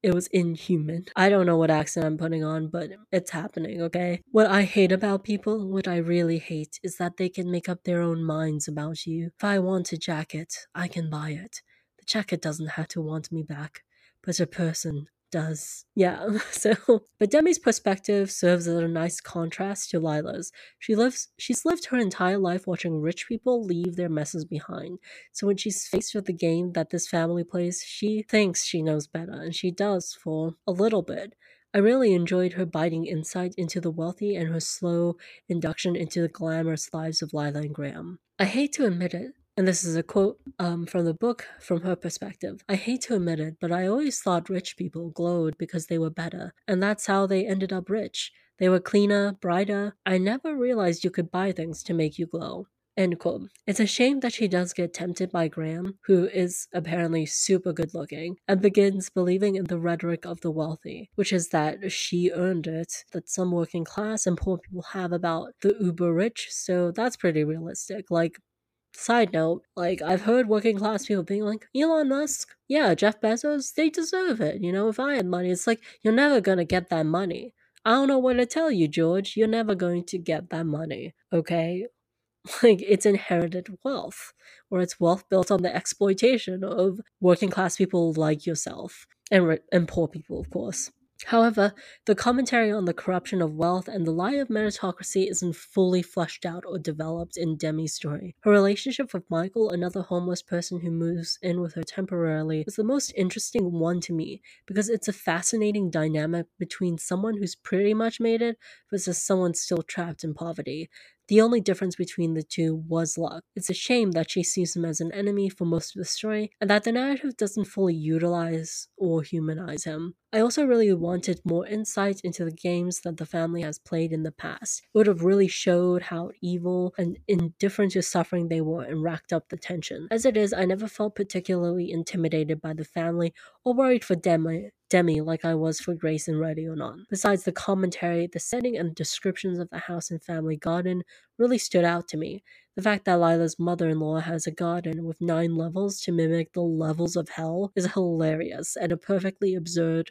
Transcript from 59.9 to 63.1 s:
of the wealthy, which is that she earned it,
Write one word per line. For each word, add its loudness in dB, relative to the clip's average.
of -8
the -2
wealthy, -6
which 0
is 0
that 0
she 0
earned 0
it, -6